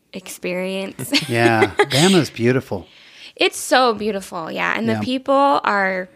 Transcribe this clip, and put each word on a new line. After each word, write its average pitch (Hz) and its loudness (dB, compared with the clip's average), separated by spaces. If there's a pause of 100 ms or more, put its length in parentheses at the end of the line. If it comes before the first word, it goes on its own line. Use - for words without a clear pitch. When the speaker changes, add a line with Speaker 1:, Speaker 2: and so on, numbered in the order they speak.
(140)
Speaker 1:
experience. 185 -8 (160)
<laughs> 135 -12
Speaker 2:
Yeah, 117 2 (180)
Bama's 156 4
beautiful. 117 -2 (500)
Speaker 1:
It's 370 0
so 254 2
beautiful, 196 -6
yeah. 180 -2
And 226 -2
the 220 0
Speaker 2:
Yeah. 214 -2
Speaker 1:
people 269 0
are 190 0